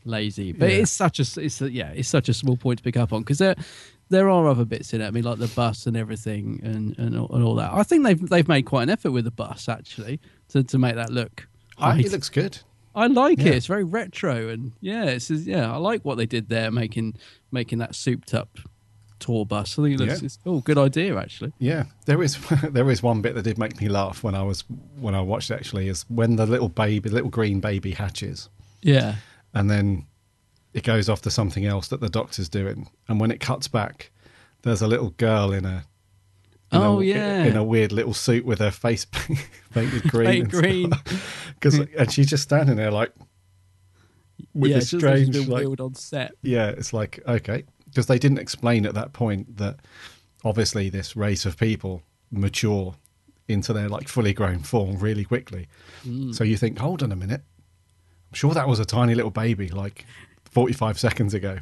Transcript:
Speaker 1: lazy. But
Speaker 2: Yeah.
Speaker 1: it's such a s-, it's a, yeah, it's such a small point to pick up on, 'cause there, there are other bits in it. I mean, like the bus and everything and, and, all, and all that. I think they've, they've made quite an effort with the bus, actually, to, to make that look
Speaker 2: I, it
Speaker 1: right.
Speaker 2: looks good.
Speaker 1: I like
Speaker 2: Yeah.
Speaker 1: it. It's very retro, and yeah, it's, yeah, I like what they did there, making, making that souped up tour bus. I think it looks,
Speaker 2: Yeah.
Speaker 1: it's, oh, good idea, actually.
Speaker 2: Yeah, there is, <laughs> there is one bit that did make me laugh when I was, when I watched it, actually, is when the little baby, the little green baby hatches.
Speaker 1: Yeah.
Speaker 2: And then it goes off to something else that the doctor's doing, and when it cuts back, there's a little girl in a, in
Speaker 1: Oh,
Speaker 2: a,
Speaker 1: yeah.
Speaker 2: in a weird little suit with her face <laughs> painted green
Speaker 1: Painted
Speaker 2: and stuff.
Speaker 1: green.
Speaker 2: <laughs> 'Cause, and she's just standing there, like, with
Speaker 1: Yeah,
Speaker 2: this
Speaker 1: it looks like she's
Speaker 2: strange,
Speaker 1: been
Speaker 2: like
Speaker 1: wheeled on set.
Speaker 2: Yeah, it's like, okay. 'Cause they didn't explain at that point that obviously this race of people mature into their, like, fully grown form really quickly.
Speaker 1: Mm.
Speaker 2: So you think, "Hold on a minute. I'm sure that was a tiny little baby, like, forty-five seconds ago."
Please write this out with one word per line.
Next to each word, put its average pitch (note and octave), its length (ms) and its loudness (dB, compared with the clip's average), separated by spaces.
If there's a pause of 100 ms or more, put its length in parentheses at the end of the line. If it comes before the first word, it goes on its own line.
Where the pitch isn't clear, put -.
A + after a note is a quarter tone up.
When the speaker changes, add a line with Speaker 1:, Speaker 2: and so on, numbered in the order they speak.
Speaker 1:
lazy. G#2 460 -6
But E3 200 0
Speaker 2:
Yeah. F#3+ 80 2
Speaker 1:
it's G#3+ 120 2
such - 300 0
a - 20 2
s-, - 140 -4
it's D#3 240 -6
a, C3+ 100 -2
yeah, A2 200 -6
it's C3+ 180 -6
such C#3 200 2
a B2+ 60 2
small B2+ 220 0
point A#2+ 220 -2
to - 40 -18
pick A#2+ 140 -2
up A#2 160 2
on, A2 100 -2
'cause C#3+ 160 0
there, F#3+ 160 4 (540)
there F#3+ 220 6
are E3+ 180 6
other A#2+ 160 4
bits - 300 -6
in A2 60 -2
it. G#2+ 60 -4
I G2 60 -6
mean, A#2 120 -2
like A#2+ 140 -4
the A#2 100 -2
bus A2+ 380 -2
and A2+ 100 -2
everything G#2+ 680 -6
and, A2 340 -6
and, A#2 180 -2
all, A#2 160 -2
and A#2+ 120 4
all A2+ 120 2
that. G2+ 160 -2
I G3+ 120 2
think D#4+ 200 4
they've, F3 240 4
they've E3+ 200 4
made C#3+ 140 4
quite A#2+ 220 0
an C#3+ 60 0
effort F#3+ 220 0
with A#2+ 140 0
the A#2 40 -2
bus, A2 380 -10
actually, A2+ 500 -10 (300)
to, C#3 160 2
to C3+ 140 0
make B2 180 4
that A#2 140 -6
look B2 360 -6 (320)
Speaker 2:
I, - 120 2
it C#3 140 4
Speaker 1:
right. G3 80 0
Speaker 2:
looks E3+ 180 -4
good. F#3 280 -2 (360)
Speaker 1:
I G#3+ 140 2
like C#4 300 6
Speaker 2:
Yeah. D3 100 6
Speaker 1:
it. D3 80 8
It's A#2+ 100 -2
very G3 180 0
retro, E3 640 -4
and A2+ 320 -8
yeah, G#3 240 -4
it's, B2+ 260 -2
yeah, D#3 400 -2
I C3+ 60 -6
like F#3+ 300 -2
what C3+ 100 -2
they A2+ 80 0
did A2+ 240 -4
there, A2+ 240 -2
making, A2+ 440 -4 (360)
making A#2 280 -4
that A#2 140 -8
souped - 380 -4
up - 260 -8 (600)
tour A2 260 -2
bus. G#2 340 -6
I D3 40 2
think D3 140 2
it C3 100 -2
looks, D3 140 -2
Speaker 2:
Yeah. C3+ 60 -8
Speaker 1:
it's, - 200 -12
oh, F3 140 0
good D3 180 2
idea, C#3 400 2
actually. - 400 -8
Speaker 2:
Yeah, D3 260 0 (220)
there D3+ 160 4
is, C#3+ 160 0 (160)
<laughs> C#3+ 160 4
there C3+ 200 4
is G2+ 120 2
one A#2 180 2
bit A#2 140 -2
that A2+ 80 -4
did G#2 160 -2
make A2 200 -4
me G#2 120 -2
laugh G2 340 -2
when G2+ 100 0
I G2 80 -2
was, G2 200 -4 (360)
when A2 160 -2
I G2 60 0
watched G#2 300 -2
it, A#2 40 -2
actually, G2 340 -6
is F#2 200 -6
when A#2 280 2
the A2 100 2
little A#2 240 2
baby, G#2+ 400 0
the G#2 40 0
little A#2+ 160 0
green G2+ 300 0
baby G2 300 -2
hatches. F#2+ 580 -8 (320)
Speaker 1:
Yeah. B2+ 360 4 (360)
Speaker 2:
And G2+ 180 2
then G2+ 360 0 (640)
it - 100 -4
goes A2 280 2
off G#2 120 0
to G#2 80 -2
something G2 360 0
else G2+ 220 -2
that - 120 -6
the A2 80 -2
doctor's F#2+ 400 -6
doing, G2 400 -6 (200)
and G#2+ 120 0
when A2+ 100 2
it A#2 100 -4
cuts C3 280 -4
back, - 440 -6 (500)
there's A2+ 180 0
a A2 80 2
little A#2 220 0
girl A2 420 2
in F#2+ 140 -2
a, F#2 180 -6 (880)
in F3+ 100 6
Speaker 1:
Oh, G3+ 180 6
Speaker 2:
a, F#3+ 40 4
Speaker 1:
yeah. G3+ 400 2
Speaker 2:
in A2 120 4
a G#2+ 80 2
weird A2 280 4
little A2+ 220 0
suit B2 300 0
with A#2 140 0
her G#2 140 2
face A#2 320 -2
<laughs> - 680 -8
painted A#2 380 0
green A#2 160 4
Speaker 1:
Painted A#2 160 4
Speaker 2:
and G#2+ 80 -2
stuff. F3 120 2
Speaker 1:
green. F3+ 640 0
Speaker 2:
<laughs> - 340 -16
'Cause, C#3+ 180 6
and C#3+ 340 0
she's C#3 160 6
just C#3+ 140 0
standing C#3+ 340 2
there, G#2+ 140 0
like, G#2+ 220 0 (1400)
with C#3 200 4
Speaker 1:
Yeah, C3 60 4
Speaker 2:
this - 140 0
Speaker 1:
it F3 40 -2
looks E3 80 2
like C3+ 140 6
she's C3+ 100 6
Speaker 2:
strange, C3+ 180 0
Speaker 1:
been C3 80 -2
Speaker 2:
like B2 60 0
Speaker 1:
wheeled C3+ 200 -2
on C3 140 -8
set. - 380 -8 (100)
Speaker 2:
Yeah, A#2 260 2
it's - 240 -6
like, G#2+ 340 -4
okay. A#2+ 380 -2 (300)
'Cause B2 120 0
they B2 120 4
didn't C#3 200 4
explain A#2 460 0
at G#2 100 -2
that G#2+ 200 -6
point G#2 420 -2
that G2+ 200 -4 (680)
obviously G2+ 460 0
this F#2+ 260 -8
race G#2 300 0
of F#2 100 -4
people F#2+ 460 -2 (280)
mature G2+ 640 0 (540)
into G2+ 240 -2
their, G#2 160 -2
like, G#2 200 -8
fully G#2 260 0
grown F#2 240 0
form G2 400 -2
really G#2 260 -2
quickly. G2 440 -6 (380)
Speaker 1:
Mm. B2+ 280 -8
Speaker 2:
So A2+ 100 -2
you G#2+ 140 2
think, A2+ 200 -2
"Hold C#3 240 -4
on A#2 100 -2
a F#2+ 40 -4
minute. G2 260 -6 (880)
I'm - 40 -20
sure D3 180 2
that C#3+ 160 0
was A#2 120 2
a A2 40 0
tiny A#2 300 2
little A2+ 160 0
baby, G#2+ 380 -2
like, G2 360 -8 (400)
forty-five A#2+ 540 0
seconds G#2 340 0
ago." F#2+ 300 -6